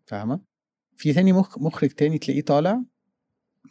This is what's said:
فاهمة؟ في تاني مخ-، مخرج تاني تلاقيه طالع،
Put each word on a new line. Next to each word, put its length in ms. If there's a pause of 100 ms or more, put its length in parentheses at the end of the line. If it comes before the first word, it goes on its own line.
فاهمة؟ 340 (560)
في 160
تاني 200
مخ-، 260
مخرج 320
تاني 280
تلاقيه 240
طالع، 400 (880)